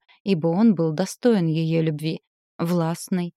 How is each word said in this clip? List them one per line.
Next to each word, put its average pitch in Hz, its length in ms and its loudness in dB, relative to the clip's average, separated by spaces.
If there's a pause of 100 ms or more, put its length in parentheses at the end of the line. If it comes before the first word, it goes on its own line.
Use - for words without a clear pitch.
(240)
ибо 165 240 0
он 202 260 4
был 160 180 0
достоин 190 540 0
её 160 340 0
любви. 156 400 -4 (380)
Властный, 170 800 -2